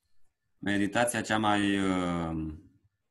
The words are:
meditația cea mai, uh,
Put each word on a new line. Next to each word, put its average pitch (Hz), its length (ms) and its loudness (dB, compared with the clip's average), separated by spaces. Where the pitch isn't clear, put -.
meditația 101 560 0
cea 107 180 -2
mai, 101 400 2
uh, 85 760 -2